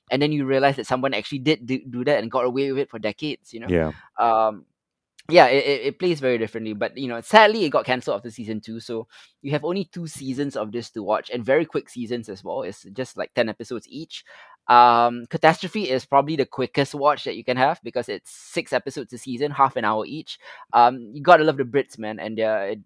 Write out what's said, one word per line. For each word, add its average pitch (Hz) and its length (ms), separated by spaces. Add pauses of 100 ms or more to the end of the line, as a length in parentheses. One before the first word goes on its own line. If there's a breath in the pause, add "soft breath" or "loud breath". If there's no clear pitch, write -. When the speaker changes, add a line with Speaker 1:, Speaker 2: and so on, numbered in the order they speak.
(100)
Speaker 1:
And 131 100
then 151 120
you 143 120
realize 135 300
that 120 120
someone 127 280
actually 123 240
did 127 280
do, 131 120 (100)
do 123 160
that 139 160
and 113 120
got 127 140
away 135 260
with 135 80
it - 100
for 117 80
decades, 110 560
you 113 60
know. 117 80
Speaker 2:
Yeah. 82 240 (260 loud breath)
Speaker 1:
Um, 110 460 (640)
yeah, 156 180
it, 131 200
it, 135 200
it 139 120
plays 175 220
very 127 180
differently, 110 340
but, 107 240
you 131 120
know, 117 120
sadly, 214 440
it 147 60
got 123 140
cancelled 123 340
after 117 120
season 107 300
two, 113 180
so 113 300 (340 soft breath)
you 135 80
have 147 140
only 180 220
two 170 200
seasons 135 480
of 107 160
this 113 200
to 110 120
watch, 101 280
and 120 140
very 147 200
quick - 240
seasons 117 400
as 95 160
well. 98 180
It's 95 300
just, 127 240
like, - 180
ten 117 140
episodes 113 420
each. - 340 (440 loud breath)
Um, 120 600
Catastrophe 160 600
is 127 160
probably 143 300
the 131 100
quickest - 480
watch 143 300
that 110 100
you 107 80
can 127 140
have 139 260
because 117 260
it's 101 220
six - 420
episodes 131 420
a 117 40
season, 135 320
half 135 240
an 113 100
hour 107 220
each. - 320 (340 loud breath)
Um, 120 400
you 143 100
gotta 165 200
love 151 140
the 139 80
Brits, 127 340
man, 107 220
and 110 180
they're, 110 480